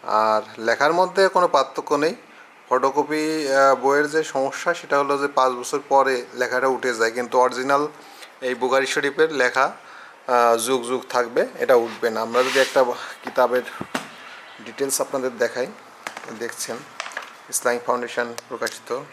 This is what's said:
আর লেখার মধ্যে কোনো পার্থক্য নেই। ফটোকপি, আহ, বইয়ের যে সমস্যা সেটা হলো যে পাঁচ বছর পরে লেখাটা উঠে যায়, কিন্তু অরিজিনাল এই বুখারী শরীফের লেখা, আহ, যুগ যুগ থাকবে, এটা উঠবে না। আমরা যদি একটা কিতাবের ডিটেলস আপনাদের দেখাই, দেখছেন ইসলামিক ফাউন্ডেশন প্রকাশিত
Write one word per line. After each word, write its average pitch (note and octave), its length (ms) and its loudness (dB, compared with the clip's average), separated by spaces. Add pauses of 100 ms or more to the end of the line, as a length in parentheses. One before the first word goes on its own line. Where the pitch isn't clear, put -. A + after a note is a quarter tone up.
আর G#2+ 400 2 (160)
লেখার A#2 340 0
মধ্যে F3+ 360 2
কোনো F3+ 200 2
পার্থক্য D3+ 460 0
নেই। D3+ 200 0 (540)
ফটোকপি, C#3 540 0 (240)
আহ, C3+ 280 6
বইয়ের C#3 360 2
যে D#3 140 0
সমস্যা C3+ 500 -2
সেটা C#3+ 240 -2
হলো C#3+ 200 0
যে C#3+ 100 -2
পাঁচ C3 240 2
বছর B2 360 -6
পরে C3+ 360 2 (100)
লেখাটা B2 340 0
উঠে B2+ 260 -2
যায়, A2+ 160 2
কিন্তু A#2+ 280 -2
অরিজিনাল C3 500 2 (520)
এই B2+ 140 -2
বুখারী B2+ 320 2
শরীফের D#3 460 0
লেখা, C3 340 2
আহ, - 920 0
যুগ A#2+ 280 0
যুগ B2 240 -4
থাকবে, B2 380 0 (120)
এটা B2 180 4
উঠবে A#2 340 0
না। A2 100 -4
আমরা A#2 220 0
যদি C3 180 0
একটা C3 240 4 (380)
কিতাবের B2 400 2 (1040)
ডিটেলস C3 360 -4
আপনাদের C3 380 -4
দেখাই, B2 280 -2 (720)
দেখছেন A#2 380 -8 (760)
ইসলামিক B2 360 0
ফাউন্ডেশন A#2+ 480 -2 (140)
প্রকাশিত A2+ 420 -8 (220)